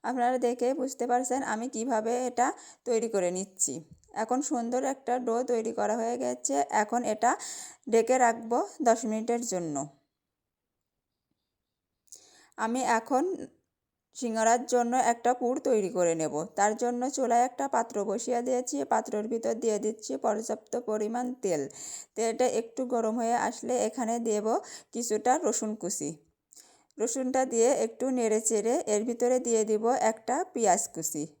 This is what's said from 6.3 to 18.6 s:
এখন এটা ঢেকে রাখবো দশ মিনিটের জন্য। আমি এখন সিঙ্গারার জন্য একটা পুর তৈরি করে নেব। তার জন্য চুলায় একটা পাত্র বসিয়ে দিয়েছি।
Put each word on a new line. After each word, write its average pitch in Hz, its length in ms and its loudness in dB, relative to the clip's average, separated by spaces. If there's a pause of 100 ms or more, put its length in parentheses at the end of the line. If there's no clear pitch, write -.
এখন 233 180 0 (120)
এটা 233 180 4 (580)
ঢেকে 226 260 4 (100)
রাখবো 233 320 2 (300)
দশ - 120 6 (100)
মিনিটের 233 320 -2 (100)
জন্য। 170 240 -2 (2750)
আমি 226 240 -2 (180)
এখন 262 260 0 (920)
সিঙ্গারার 226 460 2 (120)
জন্য 240 200 2 (200)
একটা 240 180 2 (100)
পুর 247 120 0 (140)
তৈরি 214 300 2
করে 170 240 4
নেব। 151 120 -2 (220)
তার 208 260 4
জন্য 240 200 -2 (140)
চুলায় 240 340 4
একটা 277 160 -4 (100)
পাত্র 233 200 0 (140)
বসিয়ে 240 380 -2
দিয়েছি। 254 280 -2 (160)